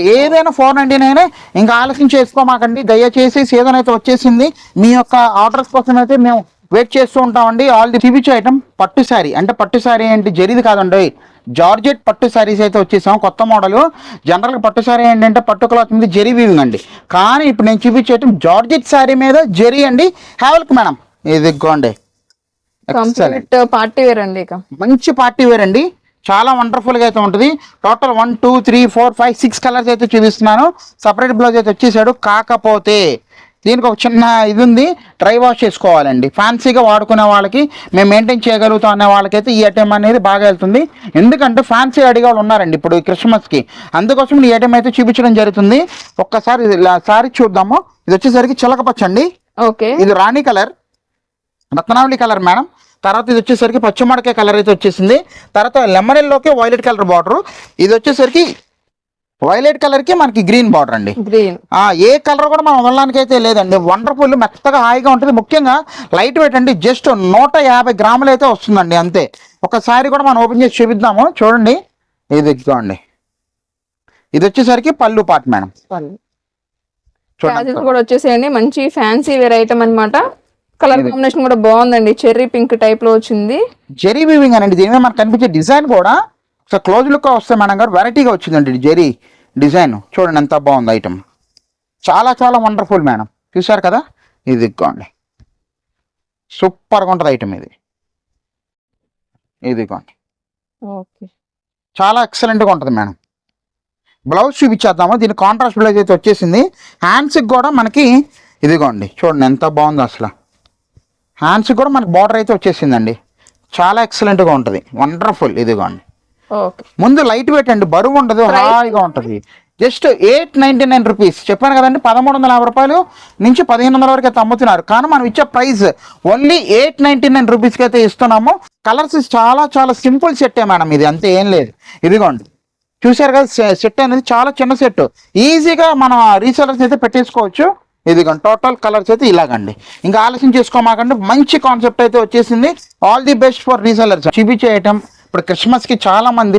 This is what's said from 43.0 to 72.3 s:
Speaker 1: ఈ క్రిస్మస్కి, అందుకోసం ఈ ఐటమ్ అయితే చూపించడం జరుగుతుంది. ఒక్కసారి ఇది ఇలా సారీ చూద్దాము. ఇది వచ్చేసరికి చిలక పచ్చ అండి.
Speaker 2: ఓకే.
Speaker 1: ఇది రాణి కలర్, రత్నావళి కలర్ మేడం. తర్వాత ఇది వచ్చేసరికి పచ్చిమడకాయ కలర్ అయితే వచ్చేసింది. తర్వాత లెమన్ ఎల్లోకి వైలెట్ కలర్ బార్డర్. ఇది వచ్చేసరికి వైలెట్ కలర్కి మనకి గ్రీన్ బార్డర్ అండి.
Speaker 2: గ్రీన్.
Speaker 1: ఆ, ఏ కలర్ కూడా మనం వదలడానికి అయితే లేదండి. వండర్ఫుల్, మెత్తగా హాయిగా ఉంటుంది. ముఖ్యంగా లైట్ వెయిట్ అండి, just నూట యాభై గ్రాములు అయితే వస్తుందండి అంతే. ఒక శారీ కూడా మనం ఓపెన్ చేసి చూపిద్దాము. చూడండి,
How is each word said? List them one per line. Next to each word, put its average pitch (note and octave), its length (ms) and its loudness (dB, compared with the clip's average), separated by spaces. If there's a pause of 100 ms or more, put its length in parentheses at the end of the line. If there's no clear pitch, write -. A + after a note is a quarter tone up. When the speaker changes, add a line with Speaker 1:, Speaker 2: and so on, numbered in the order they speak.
Speaker 1:
ఈ - 80 -6
క్రిస్మస్కి, F#3 540 -2 (380)
అందుకోసం C4 480 2
ఈ A#3 100 4
ఐటమ్ A#3+ 200 0
అయితే A#3 200 -2
చూపించడం A#3+ 420 2
జరుగుతుంది. G#3 400 2 (440)
ఒక్కసారి A#3 440 -4
ఇది G3 140 2
ఇలా F3+ 120 2 (160)
సారీ A#3+ 200 2 (100)
చూద్దాము. G3+ 380 0 (280)
ఇది F3 120 0
వచ్చేసరికి B3 460 0
చిలక B3 260 0
పచ్చ A3 180 -4
అండి. A#3+ 180 0 (420)
Speaker 2:
ఓకే. A3 220 -4 (140)
Speaker 1:
ఇది G#3 180 2
రాణి B3 280 0
కలర్, G#3 220 -2 (1080)
రత్నావళి B3+ 440 0
కలర్ G#3 240 -2
మేడం. A#3+ 180 0 (380)
తర్వాత G#3+ 280 -2
ఇది A#3 100 2
వచ్చేసరికి A#3 420 0
పచ్చిమడకాయ A#3+ 560 -2
కలర్ G3+ 180 0
అయితే G#3 160 0
వచ్చేసింది. G3 400 0 (400)
తర్వాత A#3+ 240 0 (160)
లెమన్ A3+ 260 2
ఎల్లోకి C#4 380 0
వైలెట్ A#3 280 0
కలర్ G3+ 260 -2
బార్డర్. F3+ 260 -2 (460)
ఇది G3+ 120 2
వచ్చేసరికి C4 460 0 (1000)
వైలెట్ B3+ 420 0
కలర్కి C#4 360 0
మనకి A3+ 280 0
గ్రీన్ A#3 260 2
బార్డర్ A#2+ 240 0
అండి. G2+ 140 -6 (160)
Speaker 2:
గ్రీన్. G3+ 280 0 (220)
Speaker 1:
ఆ, G3 40 4 (260)
ఏ - 20 6 (160)
కలర్ D4 260 0
కూడా D#4 140 0
మనం C#4+ 140 2
వదలడానికి C4 420 0
అయితే B3+ 140 0 (100)
లేదండి. G3 300 0 (120)
వండర్ఫుల్, B3+ 540 0
మెత్తగా C4+ 420 -2
హాయిగా B3+ 300 0
ఉంటుంది. C4+ 240 0
ముఖ్యంగా C4+ 380 0 (420)
లైట్ B3+ 240 -2
వెయిట్ C4 180 0
అండి, B3+ 140 0 (100)
just B3 240 -2 (280)
నూట C4+ 180 2 (160)
యాభై B3 320 2
గ్రాములు B3 320 2
అయితే C4+ 200 0
వస్తుందండి F3 480 -2
అంతే. F3 220 -2 (440)
ఒక A#3 200 -4
శారీ B3+ 260 0
కూడా C#4+ 140 0
మనం A#3 160 2
ఓపెన్ A#3 200 0
చేసి - 160 -2
చూపిద్దాము. A3 440 0 (160)
చూడండి, A3+ 340 2 (640)